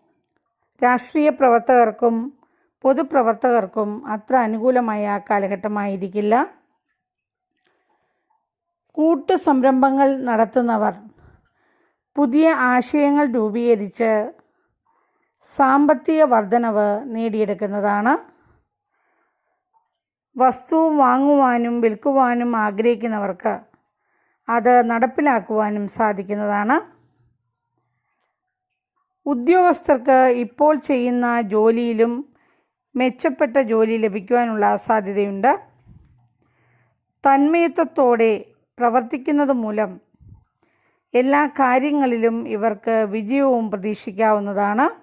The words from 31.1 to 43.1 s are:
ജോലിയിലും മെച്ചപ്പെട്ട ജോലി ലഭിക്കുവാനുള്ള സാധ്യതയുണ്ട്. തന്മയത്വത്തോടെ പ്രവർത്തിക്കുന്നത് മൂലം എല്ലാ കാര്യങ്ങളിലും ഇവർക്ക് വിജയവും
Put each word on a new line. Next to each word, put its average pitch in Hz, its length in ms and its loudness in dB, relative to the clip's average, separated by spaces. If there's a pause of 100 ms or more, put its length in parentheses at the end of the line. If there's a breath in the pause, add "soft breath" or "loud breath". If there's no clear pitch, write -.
ജോലിയിലും 226 720 0 (840)
മെച്ചപ്പെട്ട 262 640 -4
ജോലി 226 400 0
ലഭിക്കുവാനുള്ള 214 800 -2
സാധ്യതയുണ്ട്. 202 760 -2 (1700)
തന്മയത്വത്തോടെ 277 1080 2 (460)
പ്രവർത്തിക്കുന്നത് 254 760 0
മൂലം 214 400 -4 (1200)
എല്ലാ 277 340 2
കാര്യങ്ങളിലും 254 1000 0
ഇവർക്ക് 220 500 -2 (120)
വിജയവും 233 640 -2